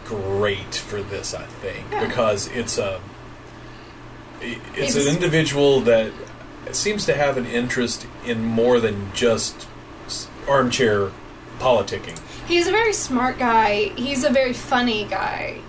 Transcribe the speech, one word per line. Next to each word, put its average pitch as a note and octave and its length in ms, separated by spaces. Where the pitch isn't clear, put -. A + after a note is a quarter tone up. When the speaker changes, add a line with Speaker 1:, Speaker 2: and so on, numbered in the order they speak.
Speaker 1:
great G2 720
for - 260
this, F#2+ 320
I F2 100
think, - 480
Speaker 2:
Yeah. G#4 140
Speaker 1:
because G#2+ 440
it's - 280
a, G2 220
i-, A#2 180
it's B2+ 200
Speaker 2:
He's C#3+ 120
Speaker 1:
an D3+ 80
individual D3 680
that A2 300
seems - 340
to D#3 80
have C#3 240
an A#2+ 80
interest A#2+ 600
in A2+ 180
more A#2 380
than G2+ 320
just - 520
s-, - 200
armchair A#2 640
politicking. A2 600
Speaker 2:
He's F4 200
a F#4+ 40
very A4 220
smart B3+ 440
guy. A3 580
He's C4 300
a D4 40
very B3+ 240
funny A#3+ 520
guy. - 640